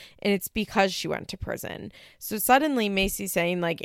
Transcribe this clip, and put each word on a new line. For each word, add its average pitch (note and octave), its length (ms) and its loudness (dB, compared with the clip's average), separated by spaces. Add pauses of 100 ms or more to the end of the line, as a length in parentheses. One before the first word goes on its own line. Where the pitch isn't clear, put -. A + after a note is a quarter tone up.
(200)
and G3+ 140 2
it's F#3+ 160 0
because G3 440 0
she - 140 -6
went - 220 -4
to F#3 80 -10
prison. - 560 -8 (260)
So - 180 -6
suddenly B3+ 520 4
Macy's G3 420 0
saying, F3 300 0
like, E3+ 240 -2